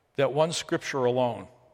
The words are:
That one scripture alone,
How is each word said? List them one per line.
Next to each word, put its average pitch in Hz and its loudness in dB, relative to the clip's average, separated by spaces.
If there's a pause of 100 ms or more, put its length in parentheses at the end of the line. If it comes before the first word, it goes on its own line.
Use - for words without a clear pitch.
(180)
That 135 0
one 156 2
scripture 147 -2
alone, 123 0 (260)